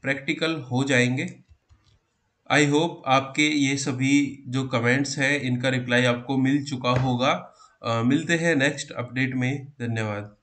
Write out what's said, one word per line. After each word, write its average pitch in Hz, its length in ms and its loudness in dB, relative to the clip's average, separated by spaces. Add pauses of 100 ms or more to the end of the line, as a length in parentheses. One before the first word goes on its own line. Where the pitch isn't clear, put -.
प्रैक्टिकल 147 500 -4
हो 127 320 -4
जाएंगे। 131 500 0 (1160)
I 147 160 4
hope 165 260 2 (120)
आपके 135 420 2
ये 139 280 0
सभी 135 680 0
जो 127 220 -4
कमेंट्स 127 500 0
हैं, 143 220 0
इनका 123 280 -2
रिप्लाई 123 360 0
आपको 123 320 0
मिल 135 280 2
चुका 123 260 -4
होगा। 131 640 0 (280)
अ, 117 200 0
मिलते 151 320 2
हैं 165 220 2
नेक्स्ट - 340 0
अपडेट 127 440 -4
में। 127 320 -2 (140)
धन्यवाद। 107 640 -4